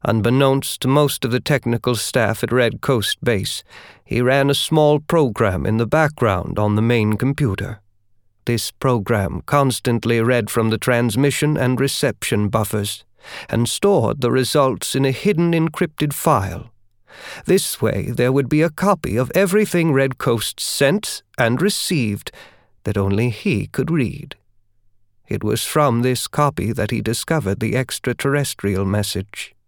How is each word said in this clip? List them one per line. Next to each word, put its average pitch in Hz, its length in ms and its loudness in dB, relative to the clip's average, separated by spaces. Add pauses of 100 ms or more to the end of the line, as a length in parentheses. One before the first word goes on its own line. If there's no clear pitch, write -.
Unbeknownst 131 760 0
to 127 80 -2
most 143 360 2
of 120 60 -2
the 120 100 0
technical 120 540 0
staff 110 500 0
at 113 80 -4
Red 120 300 0
Coast 120 420 0
Base, 101 400 -2 (400)
he - 160 -2
ran 135 280 2
a 143 60 2
small 151 460 4
program 113 680 0
in 110 120 2
the 117 80 0
background 120 720 0
on 104 180 2
the 107 60 2
main 113 320 2
computer. 107 680 -2 (640)
This - 260 -2
program 107 760 0
constantly 120 760 0
read 117 300 0
from 110 200 0
the 110 80 0
transmission 127 760 2
and 127 240 2
reception 120 680 0
buffers 107 560 -2 (440)
and 117 200 0
stored 143 520 2
the 120 100 2
results 131 640 0
in 135 100 2
a 135 60 4
hidden 170 420 0
encrypted 160 600 -2
file. 98 580 0 (760)
This - 380 0
way, 110 280 -2
there 123 220 0
would 135 160 0
be 151 140 2
a 165 80 0
copy 175 460 0
of 127 180 -2
everything 180 580 2
Red 135 240 2
Coast - 440 -2
sent - 640 0 (140)
and 123 240 2
received 147 680 -2 (540)
that 101 120 -2
only 98 320 2
he 110 380 -2
could 139 240 -4
read. - 460 -2 (920)
It 104 160 -4
was 110 200 -2
from 135 360 2
this 127 260 -2
copy 143 460 -2
that 110 180 -4
he 110 120 -4
discovered 113 580 -2
the 110 160 -2
extraterrestrial 127 1080 -2
message. 98 680 -4 (140)